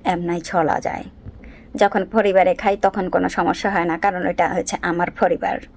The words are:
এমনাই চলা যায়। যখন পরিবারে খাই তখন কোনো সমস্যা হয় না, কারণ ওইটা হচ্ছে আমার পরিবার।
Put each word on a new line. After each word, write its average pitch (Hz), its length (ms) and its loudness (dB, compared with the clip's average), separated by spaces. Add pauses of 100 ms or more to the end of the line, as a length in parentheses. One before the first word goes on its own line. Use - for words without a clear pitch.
এমনাই 175 380 -2
চলা 165 380 0
যায়। - 240 -6 (720)
যখন 202 300 2
পরিবারে 190 480 4
খাই 202 240 0
তখন 190 320 0
কোনো 180 200 2
সমস্যা 175 400 0
হয় 180 160 2
না, 170 120 0
কারণ 185 300 0
ওইটা 175 220 0
হচ্ছে 190 320 -2
আমার 175 300 -2
পরিবার। - 480 0 (180)